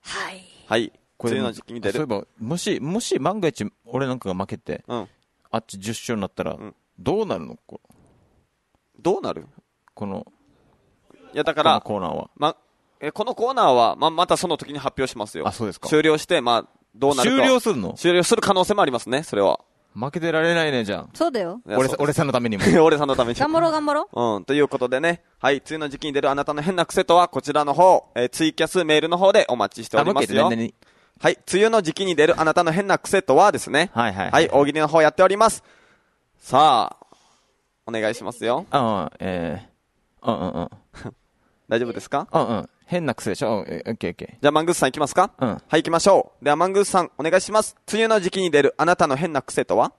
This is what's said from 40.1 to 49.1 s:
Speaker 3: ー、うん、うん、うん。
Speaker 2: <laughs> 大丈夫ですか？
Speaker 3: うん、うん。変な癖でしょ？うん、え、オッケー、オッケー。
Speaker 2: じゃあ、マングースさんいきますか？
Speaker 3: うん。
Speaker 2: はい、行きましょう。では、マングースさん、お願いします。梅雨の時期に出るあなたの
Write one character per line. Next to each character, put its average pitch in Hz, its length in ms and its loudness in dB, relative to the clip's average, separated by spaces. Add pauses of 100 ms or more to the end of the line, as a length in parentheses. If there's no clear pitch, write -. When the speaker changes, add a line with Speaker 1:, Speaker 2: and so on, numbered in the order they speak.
Speaker 3:
ー、 117 100 -2
う - 0 -
ん、 85 80 -4
う 92 40 -4
ん、 92 60 -4
う 82 120 -8
ん。 - 80 -10 (400)
Speaker 2:
<laughs> - 40 -20 (540)
大 113 120 -2
丈 123 60 -4
夫 113 60 -8
で 101 80 -10
す - 80 -20
か？ 143 240 -6
Speaker 3:
う - 60 0
ん、 131 80 0
う 113 140 -4
ん。 - 100 -14 (160)
変 175 200 -4
な 120 80 -4
癖 - 160 -8
で 90 60 -4
し - 80 -6
ょ？ 110 160 -2
う - 20 -10
ん、 - 60 -10
え、 82 180 -10
オ - 40 -8
ッ - 60 -6
ケ - 120 -6
ー、 - 20 -4
オ 85 40 -10
ッ - 20 -18
ケ - 80 -14
ー。 - 40 -16 (120)
Speaker 2:
じ 139 80 4
ゃ - 0 -
あ、 - 20 6
マ 156 120 4
ン - 20 8
グ 175 80 2
ー - 20 2
ス - 40 -4
さ 151 80 2
ん - 20 2
い - 40 -2
き - 60 -10
ま 147 80 0
す - 80 -8
か？ 185 240 4
Speaker 3:
う 131 80 -2
ん。 - 40 0
Speaker 2:
は 90 40 -4
い、 - 60 -12 (100)
行 160 120 4
き - 80 -2
ま 165 100 2
し - 80 4
ょ 185 320 4
う。 - 40 -20
で 143 60 2
は、 147 60 4
マ 175 120 2
ン 196 40 -4
グ 196 80 2
ー 202 40 2
ス - 40 -4
さ 185 140 2
ん、 - 160 -4
お - 40 -8
願 165 160 2
い - 20 4
し 196 120 -10
ま 214 100 2
す。 - 140 -8 (160)
梅 220 140 0
雨 - 20 0
の 220 120 4
時 175 100 -2
期 190 100 -6
に 180 100 0
出 143 120 6
る 139 160 2
あ 151 80 2
な 175 100 4
た 175 100 2
の 139 80 0